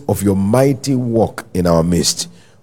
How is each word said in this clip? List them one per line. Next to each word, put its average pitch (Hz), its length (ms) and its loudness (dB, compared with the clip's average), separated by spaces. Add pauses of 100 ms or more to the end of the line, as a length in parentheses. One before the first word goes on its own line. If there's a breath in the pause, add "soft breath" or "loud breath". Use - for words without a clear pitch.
of 95 140 -4
your 98 120 2
mighty 127 600 0
work 113 560 -2
in 90 140 -2
our 85 160 4
midst. - 480 -2 (320 soft breath)